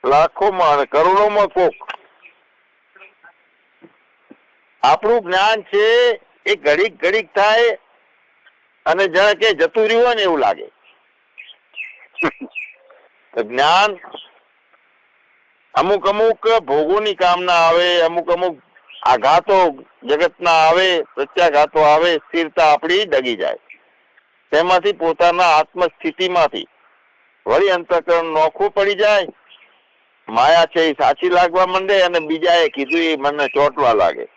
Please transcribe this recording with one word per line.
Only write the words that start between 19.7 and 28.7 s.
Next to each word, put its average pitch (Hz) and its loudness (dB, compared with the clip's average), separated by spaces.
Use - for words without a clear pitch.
જગતના 170 -2
આવે, 165 2
પ્રત્યાઘાતો 151 0
આવે, 160 4
સ્થિરતા 160 0
આપણી 170 0
ડગી 131 -2
જાય. 80 -6
તેમાંથી 175 0
પોતાના 170 0
આત્મસ્થિતિમાંથી 165 -4
વળી 165 0
અંતઃકરણ 170 -2
નોખું 160 -2